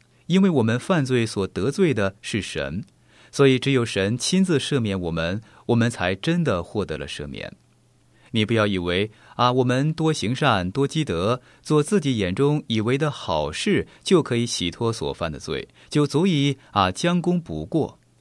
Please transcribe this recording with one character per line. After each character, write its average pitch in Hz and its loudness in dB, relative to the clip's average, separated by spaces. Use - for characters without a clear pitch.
因 185 4
为 196 6
我 143 4
们 110 2
犯 160 0
罪 123 2
所 101 -2
得 92 -2
罪 170 2
的 98 0
是 - -4
神， 73 -6
所 139 4
以 131 6
只 127 -2
有 123 2
神 104 -2
亲 190 2
自 175 2
赦 139 -2
免 98 -2
我 85 -4
们， 85 -2
我 120 4
们 117 4
才 98 -2
真 170 -2
的 110 0
获 98 -4
得 76 -8
了 71 -8
赦 - -10
免。 50 -12
你 110 2
不 101 -2
要 110 4
以 101 0
为 90 -2
啊， 123 2
我 127 2
们 131 2
多 160 0
行 117 -4
善、 110 2
多 135 -2
积 151 -2
德， 104 -2
做 151 2
自 202 2
己 139 0
眼 95 0
中 143 0
以 110 0
为 120 0
的 147 -2
好 78 -2
事， 135 -2
就 175 6
可 123 -2
以 117 0
洗 90 -2
脱 117 -4
所 73 -4
犯 82 -6
的 - -10
罪， - -6
就 147 2
足 160 0
以 143 2
啊 95 2
将 175 0
功 175 0
补 80 -8
过， - -4